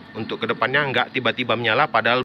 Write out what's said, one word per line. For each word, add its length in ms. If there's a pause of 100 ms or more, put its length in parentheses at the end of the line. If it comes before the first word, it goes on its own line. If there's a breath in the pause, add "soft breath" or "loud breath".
(120)
untuk 320
kedepannya 480
nggak 240
tiba-tiba 400
menyala 320
padahal 360